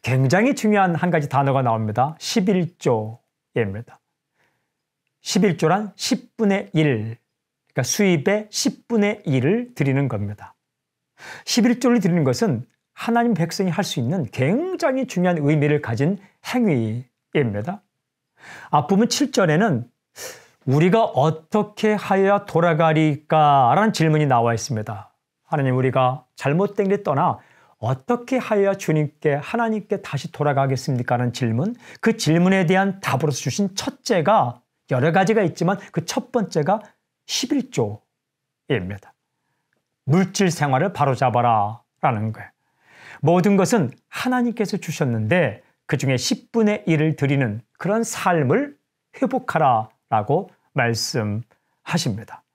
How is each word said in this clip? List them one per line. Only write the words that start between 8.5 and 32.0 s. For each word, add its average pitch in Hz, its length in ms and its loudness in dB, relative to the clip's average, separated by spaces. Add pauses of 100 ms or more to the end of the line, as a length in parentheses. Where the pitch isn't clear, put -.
십분의 208 760 -2
일을 170 500 0
드리는 139 320 0
겁니다. 104 480 -8 (920)
십일조를 240 540 2
드리는 175 240 2
것은 127 440 0 (260)
하나님 233 400 0
백성이 170 380 -2
할 165 140 -2
수 - 140 -6
있는 139 260 -2
굉장히 269 840 -2
중요한 180 320 0
의미를 147 420 2
가진 143 380 -2 (340)
행위입니다. 127 1300 -2 (920)
앞부분 190 360 2
칠 262 240 -2
절에는 165 580 2 (720)
"우리가 175 400 4
어떻게 208 880 -2
하여야 202 520 0
돌아가리까?"라는 156 1500 2
질문이 151 340 2
나와 117 260 2
있습니다. 110 580 -8 (320)
"하나님, 135 320 0
우리가 131 480 0 (120)
잘못된 196 540 -2
길 202 140 0
떠나 143 360 0 (400)
어떻게 240 580 -4
하여야 196 380 0
주님께, 156 580 -2
하나님께 208 720 -4
다시 - 280 -8
돌아가겠습니까?" 135 840 0
하는 120 180 -2
질문, 127 420 -2 (240)
그 226 160 2